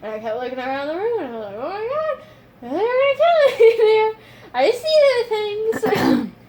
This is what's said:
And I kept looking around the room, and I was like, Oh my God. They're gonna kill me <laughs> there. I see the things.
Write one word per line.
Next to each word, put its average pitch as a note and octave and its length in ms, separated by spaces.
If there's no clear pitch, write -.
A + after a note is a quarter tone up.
And G#3 100
I G#3+ 80
kept A3 200
looking B3+ 200
around C4+ 280
the D4+ 80
room, A4 260
and C4 120
I A3+ 40
was A3 80
like, G3 100
Oh A#3+ 140
my G#4 200
God. D5+ 380
They're A#3+ 100
gonna B4 460
kill D5 500
me A4+ 100
<laughs> A#4 60
there. A4 280
I C4 180
see D#5 260
the A#4+ 200
things. G#4+ 1000